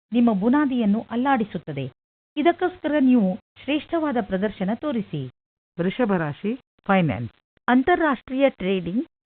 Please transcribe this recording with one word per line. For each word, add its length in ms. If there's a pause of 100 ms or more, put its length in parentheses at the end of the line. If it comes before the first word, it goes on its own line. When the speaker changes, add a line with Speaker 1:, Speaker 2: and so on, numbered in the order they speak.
(120)
Speaker 1:
ನಿಮ್ಮ 200
ಬುನಾದಿಯನ್ನು 760
ಅಲ್ಲಾಡಿಸುತ್ತದೆ. 840 (440)
ಇದಕ್ಕೋಸ್ಕರ 640
ನೀವು 380 (260)
ಶ್ರೇಷ್ಠವಾದ 560
ಪ್ರದರ್ಶನ 540
ತೋರಿಸಿ. 560 (500)
Speaker 2:
ವೃಷಭ 320
ರಾಶಿ 420 (320)
ಫೈನಾನ್ಸ್. 460 (360)
Speaker 1:
ಅಂತಾರಾಷ್ಟ್ರೀಯ 800
ಟ್ರೇಡಿಂಗ್ 580 (200)